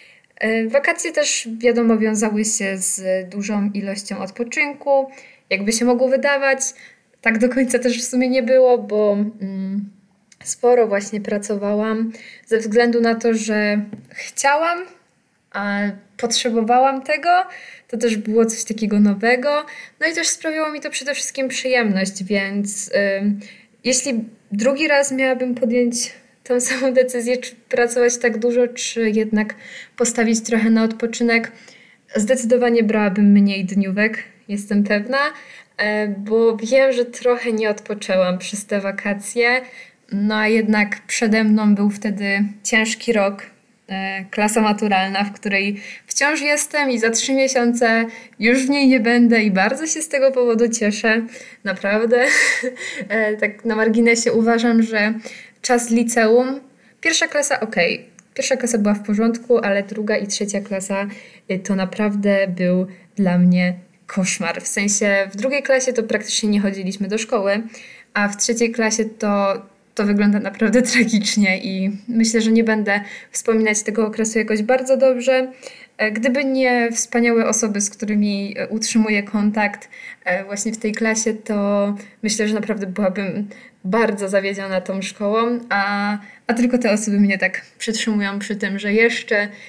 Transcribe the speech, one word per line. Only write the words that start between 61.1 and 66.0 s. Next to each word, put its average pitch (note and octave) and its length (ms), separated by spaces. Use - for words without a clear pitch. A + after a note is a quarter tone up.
y, F#3 80
to F#3+ 160
naprawdę G3 760
był F3+ 380
dla F3+ 220
mnie F3+ 360
koszmar. F#3 560
W - 40
sensie G3+ 640
w G3 40
drugiej C4+ 260
klasie C4 300
to A3+ 100